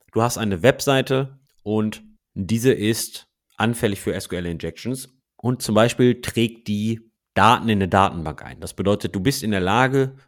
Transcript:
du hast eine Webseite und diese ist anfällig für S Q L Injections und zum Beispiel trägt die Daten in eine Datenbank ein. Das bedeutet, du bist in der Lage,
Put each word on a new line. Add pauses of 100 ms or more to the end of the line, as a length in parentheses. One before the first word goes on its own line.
(120)
du
hast
eine
Webseite (240)
und (300)
diese
ist (300)
anfällig
für
S
Q
L
Injections (280)
und
zum
Beispiel
trägt
die (240)
Daten
in
eine
Datenbank
ein.
Das
bedeutet,
du
bist
in
der
Lage, (120)